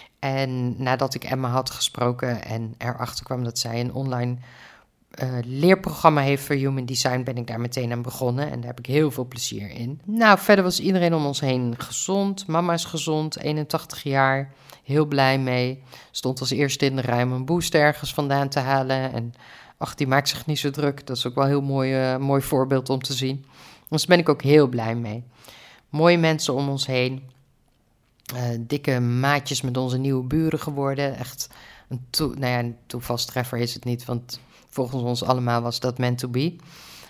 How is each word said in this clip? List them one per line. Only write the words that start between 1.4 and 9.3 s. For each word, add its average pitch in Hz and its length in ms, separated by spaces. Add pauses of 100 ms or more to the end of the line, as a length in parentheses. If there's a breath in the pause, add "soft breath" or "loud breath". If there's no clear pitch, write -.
had 127 220
gesproken 123 760
en 113 340
erachter - 460
kwam 123 200
dat 117 140
zij 117 220
een 123 120
online, 123 440 (760 loud breath)
eh, - 180 (160)
leerprogramma 156 760
heeft 139 240
voor 147 120
human 135 280
design, 127 380
ben 123 140
ik 117 100
daar 117 140
meteen 120 320
aan 120 100
begonnen. 127 480
En 123 100
daar 117 80
heb 123 100
ik 120 80
heel 147 240
veel 127 160
plezier 113 440